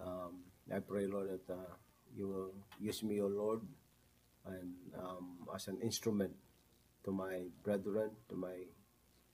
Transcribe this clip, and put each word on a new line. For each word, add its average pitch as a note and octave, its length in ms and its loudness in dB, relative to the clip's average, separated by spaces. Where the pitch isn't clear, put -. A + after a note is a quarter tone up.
um, F2+ 380 -4
I G2 60 2
pray, G2 260 2
Lord, G2 240 2
that, F#2 240 -2
uh, F2+ 220 -6
you G2 120 0
will F#2+ 260 0
use G#2 240 0
me, G#2 180 4
O G2+ 60 6
Lord, G#2+ 340 4
and, F2+ 280 -6
um, F2+ 560 -8
as F#2+ 140 -4
an F#2+ 140 0
instrument G#2 500 4
to G2 80 0
my F#2+ 360 0
brethren, G#2 480 4
to F#2 60 -4
my F2+ 280 -2